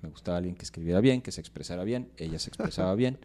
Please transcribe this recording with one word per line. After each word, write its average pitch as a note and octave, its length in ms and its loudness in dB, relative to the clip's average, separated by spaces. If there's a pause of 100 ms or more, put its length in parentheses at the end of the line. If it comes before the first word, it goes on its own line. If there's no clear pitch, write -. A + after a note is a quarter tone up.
me E2 80 -10
gustaba F2 280 -4
alguien F2+ 160 -2
que - 100 -12
escribiera E2+ 360 2
bien, B2+ 220 6
que G2+ 100 -10
se - 80 -8
expresara F2 440 -8
bien. B2 320 -4
Ella D#2+ 220 -4
se - 120 -6
expresaba F#2+ 440 0
bien. B2+ 300 2